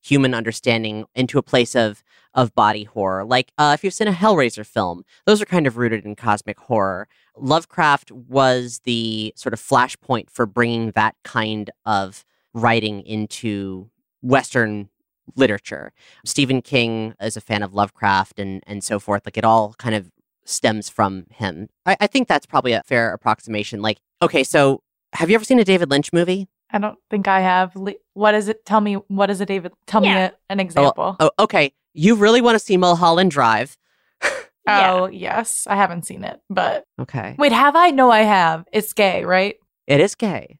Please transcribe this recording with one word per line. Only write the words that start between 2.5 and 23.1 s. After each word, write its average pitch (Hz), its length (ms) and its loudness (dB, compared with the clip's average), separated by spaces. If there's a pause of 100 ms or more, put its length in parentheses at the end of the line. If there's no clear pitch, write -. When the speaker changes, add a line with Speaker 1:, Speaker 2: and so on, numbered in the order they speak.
Speaker 1:
body 107 300 2
horror. 95 380 -4
Like, 127 360 -2
uh, 147 180 4
if - 60 -12
you've 190 100 -4
seen 220 140 -2
a 208 60 0
Hellraiser 165 520 0
film, 90 380 -4 (240)
those 208 120 4
are 208 60 -4
kind 170 220 0
of 117 100 -2
rooted 113 260 -2
in 104 120 -10
cosmic 107 460 -4
horror. 98 460 -2 (300)
Lovecraft 151 720 0
was 127 760 -2
the 113 500 -4
sort - 180 -8
of 110 60 -10
flashpoint 123 720 -2
for 120 160 -4
bringing 117 440 -2
that 110 320 -2
kind 107 460 -6 (160)
of 98 400 -4 (300)
writing 113 460 -2
into 101 920 -8 (320)
Western 117 640 -2 (460)
literature. 101 560 -2 (340)
Stephen 131 360 -2
King 113 600 -2
is 107 160 -8
a 107 40 -12
fan 104 200 -4
of 95 140 -8
Lovecraft 101 640 -2
and, 95 260 -10
and 104 180 -12
so 104 160 -6
forth. 101 260 -4
Like, - 120 -10
it 110 80 -4
all 110 320 2
kind 117 180 -6
of 92 160 -8 (340)
stems 107 440 -4
from 95 400 -4
him. 95 400 -10 (160)
I, 185 160 2
I 208 60 0
think 254 200 -2
that's 156 200 0
probably 127 260 0
a 110 100 -2
fair 117 300 0